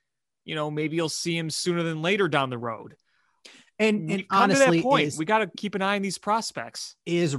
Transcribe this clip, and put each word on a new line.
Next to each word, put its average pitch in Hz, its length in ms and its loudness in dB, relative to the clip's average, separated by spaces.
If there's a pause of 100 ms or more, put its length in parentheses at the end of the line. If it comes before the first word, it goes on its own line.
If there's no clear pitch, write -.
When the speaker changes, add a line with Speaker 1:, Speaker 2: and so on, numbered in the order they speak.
(460)
Speaker 1:
you 160 100 -8
know, 151 160 -4
maybe 151 240 -4
you'll 165 140 0
see 170 280 -4
him 165 140 -4
sooner 170 320 -2
than 160 180 -4
later 190 260 0
down 139 220 0
the 127 80 -6
road. 117 380 -10 (840)
Speaker 2:
And, 214 240 2
and 156 80 -6
Speaker 1:
We've 190 180 -4
come 196 220 4
to - 60 4
that 269 120 8
Speaker 2:
honestly, 165 140 4
Speaker 1:
point. 233 260 4
Speaker 2:
is, 143 100 -4
Speaker 1:
We 156 80 -2
gotta 214 320 2
keep 208 180 -6
an 190 60 -4
eye 196 160 0
on 196 40 -4
these 196 160 -4
prospects. - 800 -6 (100)
Speaker 2:
is 170 340 0